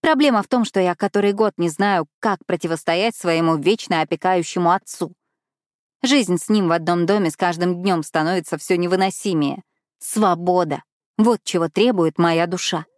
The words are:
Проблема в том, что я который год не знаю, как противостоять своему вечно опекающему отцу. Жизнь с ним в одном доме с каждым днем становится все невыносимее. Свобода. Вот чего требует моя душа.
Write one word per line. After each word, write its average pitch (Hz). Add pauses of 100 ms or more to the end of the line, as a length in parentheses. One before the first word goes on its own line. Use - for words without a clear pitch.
Проблема 277
в -
том, 240
что -
я 180
который 202
год 202
не 170
знаю, 185 (140)
как 202
противостоять 170
своему 165
вечно 165
опекающему 175
отцу. 180 (880)
Жизнь 247
с -
ним 208
в 160
одном 170
доме 190
с -
каждым 175
днем 180
становится 165
все -
невыносимее. 175 (380)
Свобода. 175 (340)
Вот 214
чего 165
требует 185
моя 170
душа. 175 (140)